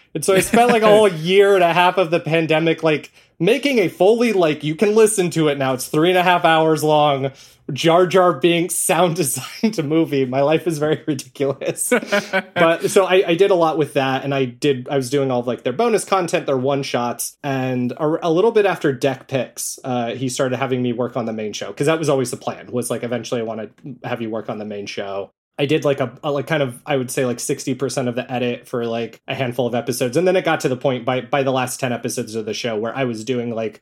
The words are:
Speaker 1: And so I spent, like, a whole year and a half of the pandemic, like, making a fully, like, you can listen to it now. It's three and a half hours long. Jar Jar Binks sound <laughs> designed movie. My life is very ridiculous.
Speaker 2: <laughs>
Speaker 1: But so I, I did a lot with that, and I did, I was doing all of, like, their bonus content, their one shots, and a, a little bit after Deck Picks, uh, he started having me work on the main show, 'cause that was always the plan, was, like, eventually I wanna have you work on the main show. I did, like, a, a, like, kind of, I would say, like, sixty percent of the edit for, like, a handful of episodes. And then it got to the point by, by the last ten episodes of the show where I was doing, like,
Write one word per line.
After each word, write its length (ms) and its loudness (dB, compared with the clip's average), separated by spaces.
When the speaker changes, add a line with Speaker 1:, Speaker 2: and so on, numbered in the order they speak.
Speaker 1:
And 120 -6
so 80 2
I 80 4
spent, 300 4
like, 120 4
a 40 6
whole 200 8
year 480 4
and 80 4
a 80 4
half 260 4
of 140 0
the 80 2
pandemic, 640 0
like, 300 0
making 400 2
a 80 2
fully, 460 4
like, 320 2
you 100 -2
can 200 2
listen 360 4
to 160 2
it 100 2
now. 180 0
It's 120 -8
three 220 2
and 80 4
a 60 4
half 200 4
hours 400 4
long. 480 2
Jar 360 4
Jar 260 4
Binks 420 0
sound 400 2
<laughs> 60 -2
designed 640 -4
movie. 420 0
My 160 0
life 260 2
is 120 -2
very 260 0
ridiculous. 920 -4
Speaker 2:
<laughs> 40 0
Speaker 1:
But 340 2
so 160 4
I, 220 4
I 80 2
did 160 4
a 40 6
lot 220 2
with 160 -2
that, 300 0
and 100 -2
I 120 0
did, 440 -2
I 80 -2
was 140 -2
doing 180 0
all 120 0
of, 60 -10
like, 160 -6
their 100 -2
bonus 300 0
content, 440 -2
their 100 0
one 240 0
shots, 640 -4
and 480 -2
a, 260 -2
a 40 2
little 200 4
bit 140 2
after 260 0
Deck 360 -2
Picks, 560 -6
uh, 320 -4
he 120 -6
started 300 -2
having 240 -2
me 120 0
work 220 -4
on 100 -2
the 80 -6
main 200 -6
show, 180 -10
'cause 140 -4
that 140 2
was 100 -2
always 220 0
the 60 -8
plan, 340 -10
was, 180 -4
like, 140 -4
eventually 380 -6
I 20 -4
wanna 260 -8
have 200 -6
you 80 -6
work 180 -8
on 80 -8
the 80 -10
main 220 -10
show. 420 -8
I 60 0
did, 200 0
like, 140 0
a, 240 -6
a, 80 -4
like, 160 -4
kind 140 0
of, 240 -4
I 120 -2
would 120 -4
say, 160 -2
like, 140 -4
sixty 340 -6
percent 340 -4
of 80 -4
the 160 -6
edit 360 -6
for, 180 -4
like, 420 -6
a 60 -6
handful 320 -2
of 80 -2
episodes. 440 -2
And 100 2
then 80 4
it 100 0
got 160 0
to 80 -2
the 80 -2
point 280 -2
by, 160 -2
by 220 -2
the 80 0
last 280 -2
ten 120 -2
episodes 440 -6
of 100 -6
the 80 -6
show 240 -4
where 180 -4
I 100 -2
was 180 -6
doing, 320 -4
like, 260 -6